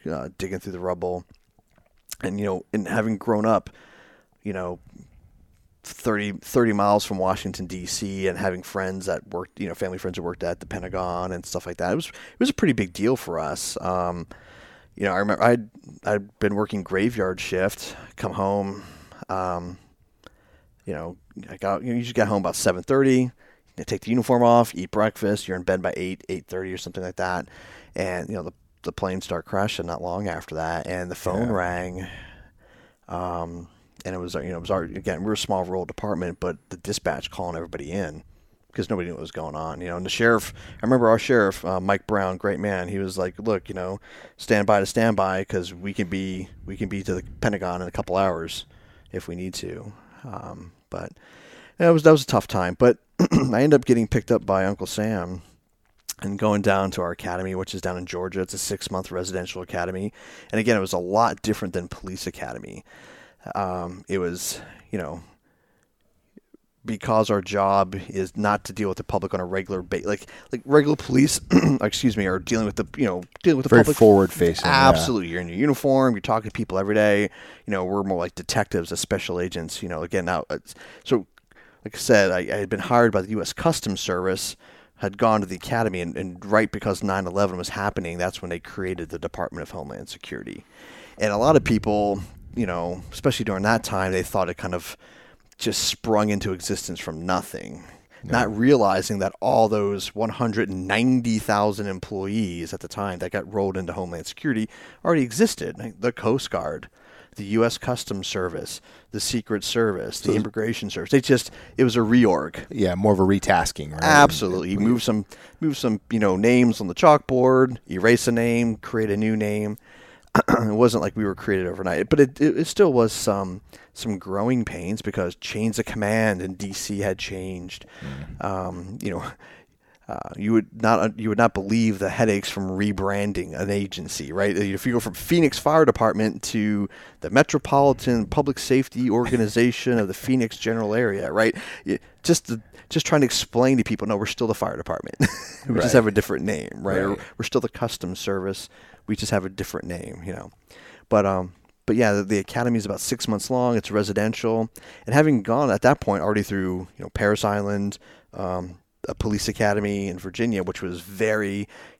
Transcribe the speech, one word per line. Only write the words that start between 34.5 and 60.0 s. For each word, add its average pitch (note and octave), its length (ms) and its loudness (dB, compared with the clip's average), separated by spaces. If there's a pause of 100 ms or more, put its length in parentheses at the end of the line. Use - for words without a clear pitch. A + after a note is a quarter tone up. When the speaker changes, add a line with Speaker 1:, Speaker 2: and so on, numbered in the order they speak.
Speaker 1:
it - 20 -10
was F#2 100 -8
our, F#2+ 120 0
again, F#2 420 -6
we're G#2+ 80 -2
a G2+ 60 -2
small F#2+ 260 -2
rural F2+ 220 -6
department, F2+ 520 -6
but E2+ 200 -6 (100)
the F#2 80 -12
dispatch E2+ 540 -6
calling F2 260 -8
everybody E2 340 -10
in, D#2+ 320 -6 (520)
'cause G#2 160 -6
nobody F2+ 180 -4
knew F2 60 -8
what - 80 -12
was E2 80 -12
going D#2 240 -10
on, D#2+ 260 -8
you F2+ 80 -10
know. F2 80 -6
And F2+ 80 -6
the F#2+ 60 -6
sheriff, A#2 440 2
I - 280 -18
remember A#2+ 260 4
our A2+ 100 8
sheriff, A2 460 2
uh, F#2 160 -2
Mike G2 260 0
Brown, F#2+ 300 0
great G2 240 -4
man, F#2 280 -4
he G2 100 -6
was F#2 180 -4
like, F#2 220 -4
"Look, G#2+ 320 -4
you F#2 40 -8
know, F#2+ 260 -6 (360)
stand G#2 300 2
by G#2 140 6
to G2 60 0
stand A2+ 300 2
by, F#2+ 280 0
'cause F2+ 280 -6
we F#2 220 -10
can F#2+ 140 -2
be, F#2+ 420 -6 (160)
we G2 100 -12
can G2+ 140 -6
be G2 120 -6
to F#2 120 -2
the F#2 80 -6 (180)
Pentagon F#2 400 -2
in F2 80 -6
a - 40 -12
couple - 240 -4
hours E2+ 500 -2 (440)
if F#2 160 -10
we E2+ 80 -10
need F2+ 200 -8
to." F2+ 380 -12 (300)
Um, F2 500 -14 (180)
but E2+ 220 -10 (680)
that E3+ 120 6
was, D#3+ 120 6
that D#3 100 10
was C#3+ 120 6
a - 20 -20
tough - 200 2
time. F#2 320 -2
But B2 200 6 (100)
<clears throat> - 100 -20 (140)
I B2+ 300 4
ended D3+ 120 6
up B2+ 120 6
getting A#2 200 4
picked - 240 -2
up A2+ 140 2
by F#2+ 220 2
Uncle G2 200 -4
Sam F#2 540 -4 (800)
and G2 180 -6
going G#2 240 2
down G2 300 4
to - 100 -4
our F2 80 -2
academy, F#2 440 -6
which F#2 200 -6
is F#2 60 -6
down F2+ 160 -4
in F2+ 100 -8
Georgia. F#2 360 -6
It's F2+ 120 -6
a F#2 40 -10
six-month - 520 -6
residential F#2 520 -6
academy. F#2 500 -6 (400)